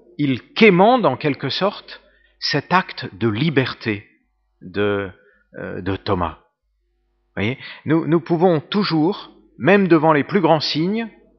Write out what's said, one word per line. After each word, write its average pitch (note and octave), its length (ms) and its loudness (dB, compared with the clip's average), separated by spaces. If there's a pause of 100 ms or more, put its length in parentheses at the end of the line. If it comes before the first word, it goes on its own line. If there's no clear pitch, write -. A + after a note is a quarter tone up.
(180)
il C3+ 360 -4
quémande G#3 520 6
en C3 100 2
quelque C#3 340 -6
sorte - 520 -6 (380)
cet - 340 -4
acte - 420 -2
de A2 140 0
liberté A#2+ 800 -2 (540)
de, G2 480 -2 (480)
euh, F#2+ 240 -10
de F#2+ 140 -4
Thomas. F2 440 -4 (960)
Voyez, G#2+ 220 -4 (280)
nous, D3+ 200 0
nous D#3+ 140 2
pouvons E3 400 0
toujours, E3 720 -2 (260)
même F#3 300 2
devant D#3+ 240 4
les C#3+ 140 2
plus F#3+ 160 0
grands D#3 180 4
signes G3+ 500 -4 (300)